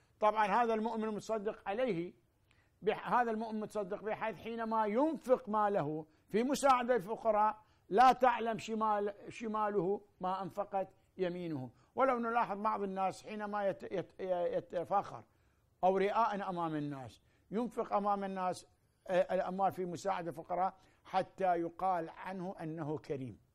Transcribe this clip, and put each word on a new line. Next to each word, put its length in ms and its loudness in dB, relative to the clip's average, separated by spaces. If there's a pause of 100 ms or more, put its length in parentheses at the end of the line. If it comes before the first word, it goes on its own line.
(200)
طبعًا 280 4
هذا 260 4
المؤمن 300 0
المتصدق 640 -4
عليه 440 -2 (680)
بح-، 320 -2
هذا 180 4
المؤمن 240 -4
المتصدق 480 -6
بحيث 340 -4
حينما 480 -2
ينفق 640 2
ماله 560 2 (240)
في 140 2
مساعدة 520 4
الفقراء 640 0 (320)
لا 220 8
تعلم 460 2
شمال، 560 0 (160)
شماله 720 0 (200)
ما 200 -2
أنفقت 460 -4 (300)
يمينه. 520 -4 (260)
ولو 240 4
نلاحظ 380 0
بعض 240 0
الناس 420 -2
حينما 460 -4
يت-، 220 -6
يت-، 300 -6
يتفاخر 1000 -2 (600)
أو 140 6
رئاء 520 2
أمام 260 -2
الناس 460 -8 (300)
ينفق 420 -4
أمام 300 2
الناس، 440 -4 (400)
آه، 260 2
الأموال 380 0
في 140 -4
مساعدة 440 -2
الفقراء 440 -2 (300)
حتى 520 0
يقال 540 -2
عنه 520 -8
أنه 360 -6
كريم، 420 -8 (160)